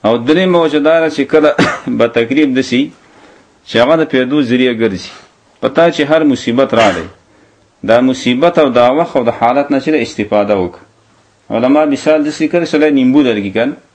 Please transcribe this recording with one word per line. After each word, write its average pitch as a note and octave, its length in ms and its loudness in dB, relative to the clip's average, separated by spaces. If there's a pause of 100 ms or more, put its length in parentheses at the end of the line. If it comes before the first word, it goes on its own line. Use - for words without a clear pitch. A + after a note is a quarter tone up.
او A#2 120 2
دریمه E3+ 440 2
وجه D3+ 180 0
دا D#3+ 200 2
ده D#3+ 100 0
چې D3 120 -4
کله D3+ 340 2 (180)
<coughs> A#2+ 240 -6
به A#2 100 2
تکلیف C3 500 0
دسي C3 340 -2 (760)
چې - 80 -12
هغه B2+ 200 4
د D#3+ 80 0 (100)
پیدو C3 280 0
ذریعه B2 320 0
ګرځي. A2 380 -4 (500)
په - 80 -4
تا E3+ 220 2
چې D#3 100 -4 (100)
هر D#3+ 120 2
مصیبت C3 500 0
راغی، F#2 340 0 (760)
دا A2 180 2
مصیبت C3 580 0
او D3 100 2
دا A#2+ 220 4
وخت D3+ 260 -2
او B2 60 0
د A#2 60 0 (100)
حالت C#3 320 0
نه C#3 80 0
چې D3 100 -4
دی D3+ 120 0
استفاده G#2 540 -2
وکړه. F2+ 300 -6 (640)
علما B2+ 360 2
مثال D3 400 0
داسې D3+ 260 -4
کوي، F3 140 0
سړی D#3 260 0
نیمبو C3 320 2
لرګي G#2 300 -2
کنه B2 200 -2 (220)